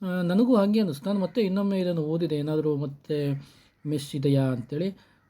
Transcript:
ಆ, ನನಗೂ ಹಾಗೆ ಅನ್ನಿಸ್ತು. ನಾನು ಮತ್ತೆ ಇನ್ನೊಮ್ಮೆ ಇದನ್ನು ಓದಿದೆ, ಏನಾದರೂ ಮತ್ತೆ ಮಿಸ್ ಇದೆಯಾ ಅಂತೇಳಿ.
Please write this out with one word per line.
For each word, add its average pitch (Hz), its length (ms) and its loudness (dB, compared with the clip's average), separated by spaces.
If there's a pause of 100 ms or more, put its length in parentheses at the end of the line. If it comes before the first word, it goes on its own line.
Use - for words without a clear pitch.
ಆ, 180 200 -2
ನನಗೂ 202 340 4
ಹಾಗೆ 208 240 4
ಅನ್ನಿಸ್ತು. 185 300 -2
ನಾನು 202 100 0
ಮತ್ತೆ 190 220 -2
ಇನ್ನೊಮ್ಮೆ 196 380 0
ಇದನ್ನು 180 220 0
ಓದಿದೆ, 156 340 -2
ಏನಾದರೂ 151 400 0
ಮತ್ತೆ 143 580 -4 (520)
ಮಿಸ್ 147 300 -6
ಇದೆಯಾ 139 280 2
ಅಂತೇಳಿ. 147 540 -4 (320)